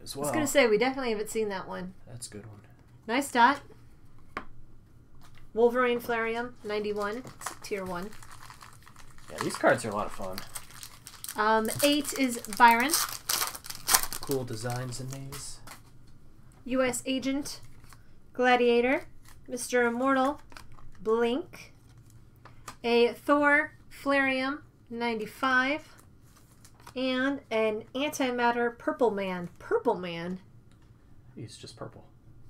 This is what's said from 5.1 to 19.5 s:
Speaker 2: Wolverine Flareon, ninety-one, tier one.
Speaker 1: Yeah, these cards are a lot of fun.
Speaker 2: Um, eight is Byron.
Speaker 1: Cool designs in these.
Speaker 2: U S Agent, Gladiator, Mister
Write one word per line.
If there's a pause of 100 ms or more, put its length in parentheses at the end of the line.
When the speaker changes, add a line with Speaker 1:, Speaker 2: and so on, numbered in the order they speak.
Speaker 2:
Wolverine
Flareon, (100)
ninety-one, (380)
tier
one. (1200)
Speaker 1:
Yeah,
these
cards
are
a
lot
of
fun. (960)
Speaker 2:
Um, (140)
eight
is (200)
Byron. (1300)
Speaker 1:
Cool
designs
in
these. (1040)
Speaker 2:
U
S
Agent, (760)
Gladiator, (400)
Mister